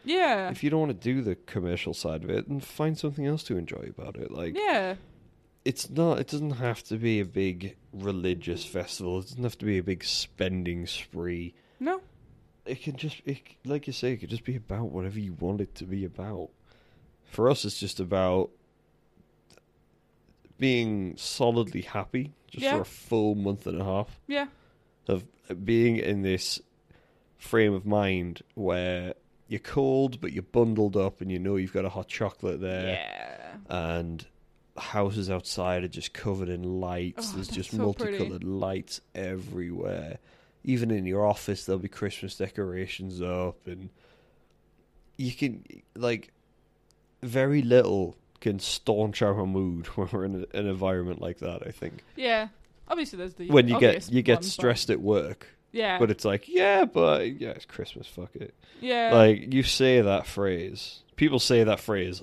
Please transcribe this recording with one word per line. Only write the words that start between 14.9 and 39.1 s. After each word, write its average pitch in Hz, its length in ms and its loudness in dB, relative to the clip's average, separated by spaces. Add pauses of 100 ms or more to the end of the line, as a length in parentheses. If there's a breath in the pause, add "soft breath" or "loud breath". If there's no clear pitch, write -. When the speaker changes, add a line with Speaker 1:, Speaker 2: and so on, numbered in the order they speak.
Speaker 2:
whatever 95 300 -6
you 92 140 -6
want 87 260 -2
it 95 160 -6
to 85 80 -12
be 95 200 -4
about. 92 440 -8 (760 soft breath)
For 117 260 4
us, - 140 2
it's 104 140 -6
just 98 220 -6
about 92 500 2 (2000)
being 113 580 2
solidly 117 680 0
happy 123 500 -4 (160)
just - 160 -6
Speaker 1:
Yeah. 277 120 2
Speaker 2:
for 92 60 0
a - 20 -8
full 107 500 0
month 98 320 -2
and 90 140 -4
a 95 40 -4
half. 98 420 -2
Speaker 1:
Yeah. 277 200 -2 (600 soft breath)
Speaker 2:
Of 92 160 0 (400)
being 117 320 6
in 101 260 0
this 95 380 -2 (760 soft breath)
frame 107 380 4
of 95 100 -2
mind 95 580 0 (120)
where 90 600 -2 (340)
you're 104 120 -6
cold, 135 600 0
but - 120 -6
you're 92 120 -6
bundled 110 520 2
up 95 240 0
and 95 120 -6
you 90 60 -2
know 98 180 0
you've 95 160 -2
got 92 120 0
a 95 40 -4
hot 90 200 -8
chocolate 95 520 -4
there. 92 340 -4
Speaker 1:
Yeah. 60 640 -10 (120)
Speaker 2:
And 82 560 -4 (520)
houses 101 540 -2
outside 90 540 -2
are 90 40 -4
just - 260 -10
covered 95 340 -4
in 90 320 -4
lights. 90 500 -4
Speaker 1:
Oh, 95 60 -10
Speaker 2:
There's 95 120 -6
Speaker 1:
that's 110 80 -10
Speaker 2:
just 95 160 -6
Speaker 1:
so 104 200 0
pretty. 101 260 -6
Speaker 2:
multicolored 90 260 -4
lights 95 560 -4 (140)